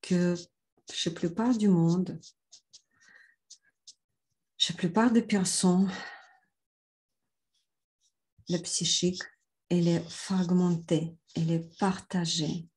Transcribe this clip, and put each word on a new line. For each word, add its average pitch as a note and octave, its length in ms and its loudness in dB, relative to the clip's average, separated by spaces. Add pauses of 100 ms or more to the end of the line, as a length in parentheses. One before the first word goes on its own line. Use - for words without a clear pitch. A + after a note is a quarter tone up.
que F3 340 2 (560)
chez - 180 -4
la E3+ 60 -10
plupart A3 420 0
du G#3 100 2
monde, E3+ 520 2 (2500)
chez - 160 0
la - 40 -10
plupart G#3+ 340 2
des A3+ 100 4
personnes, F#3+ 720 2 (2500)
le F3 100 0
psychique, F3 640 -2 (460)
elle F3 180 4
est E3+ 220 0
fragmentée, F3 1080 0 (180)
elle E3 160 0
est E3 280 -4
partagée E3+ 960 -4